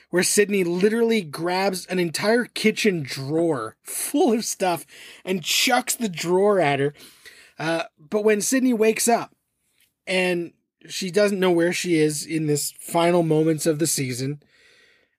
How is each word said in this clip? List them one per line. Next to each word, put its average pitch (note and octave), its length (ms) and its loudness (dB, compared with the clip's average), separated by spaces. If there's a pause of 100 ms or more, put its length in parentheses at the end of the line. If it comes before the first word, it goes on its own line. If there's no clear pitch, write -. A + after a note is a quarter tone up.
where F3+ 140 2
Sydney G3+ 400 2
literally G#3+ 580 2
grabs F3+ 640 -4
an F#3 120 -2
entire F#3+ 460 0
kitchen G3+ 580 0
drawer C3+ 800 -2
full C#4+ 500 0
of A3+ 120 -2
stuff F3 400 -4 (380)
and F#3 200 -4
chucks - 520 0
the A3+ 140 -4
drawer F#3 500 0
at C#3+ 200 2
her. C#3+ 140 -2 (640)
Uh, D#3+ 260 -4 (160)
but G#3 240 -4
when G#3 180 4
Sydney B3+ 320 0
wakes A3 340 2
up A3 280 0 (720)
and F3+ 460 -2 (340)
she F3 240 -8
doesn't G3+ 280 2
know F#3 120 4
where E3+ 220 2
she F3+ 240 0
is D3+ 280 0
in D#3+ 220 -4
this D3 320 -2
final E3+ 420 2
moments D#3 440 0
of D3+ 140 0
the E3 80 0
season, C3 540 -6 (760)